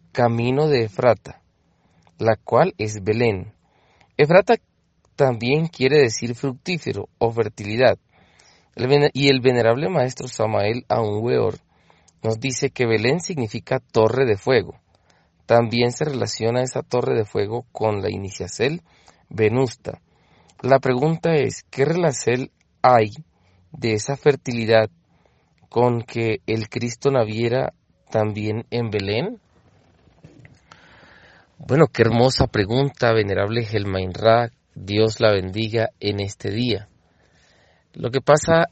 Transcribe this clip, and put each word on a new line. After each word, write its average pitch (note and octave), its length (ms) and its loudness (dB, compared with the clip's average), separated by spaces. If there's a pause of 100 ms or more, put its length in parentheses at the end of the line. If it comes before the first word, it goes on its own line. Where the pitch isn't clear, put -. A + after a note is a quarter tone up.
(120)
camino B2 560 0
de B2+ 160 2
Efrata, - 580 -2 (760)
la A2 200 0
cual D#3 420 0
es G#2+ 240 -6
Belén. G#2+ 500 -2 (640)
Efrata F#3 420 4 (580)
también C3 500 0
quiere C3+ 320 2
decir A#2+ 380 0
fructífero B2 720 -6 (100)
o A#2 140 0
fertilidad. G#2+ 680 0 (760)
El A2 100 -4
vene-, C#3+ 260 4
y C#3 140 0
el C3+ 140 4
venerable B2 480 2
maestro C3 400 -2
Samael A2 600 -2
Aun G#2+ 320 -2
Weor A#2 380 -2 (640)
nos A2 160 -2
dice C3 320 -4
que B2 160 -2
Belén A2+ 320 0
significa C3 600 -6
torre A2+ 440 2
de G#2+ 120 2
fuego. A#2+ 420 0 (680)
También A#2 440 2
se D3+ 140 -6
relaciona A#2 580 -2
esa C3 200 -6
torre B2 340 -2
de A2 80 0
fuego G#2+ 480 -6
con G#2+ 300 -2
la G2 60 -2
iniciacel G2 760 -6 (460)
venusta. A2+ 720 -2 (640)
La C3 160 4
pregunta D#3 560 0
es, B2 380 -2
¿qué C3 120 0
relación C#3+ 680 -2 (300)
hay A#2+ 260 6 (640)
de A2+ 220 -2
esa C3+ 220 -6
fertilidad A2+ 760 2 (760)
con A#2+ 340 0
que A2+ 440 -4
el A2 220 -4
Cristo A#2+ 420 -4
naviera A#2 600 -2 (400)
también G#2+ 580 -2
en A#2 200 -4
Belén? G#2+ 500 -4 (2250)
Bueno, C#3+ 300 2
qué - 140 -2
hermosa A#2+ 440 2
pregunta, A#2 680 0
venerable G#2 560 -2
Helmain F#2+ 460 -4
Ra. A2+ 380 2 (240)
Dios G#2 420 -2
la A2 140 4
bendiga G#2+ 560 -2 (100)
en G2+ 220 -4
este G2 320 -8
día. G#2+ 360 -4 (1040)
Lo A#2 200 -8
que C3 80 -2
pasa D#3+ 520 4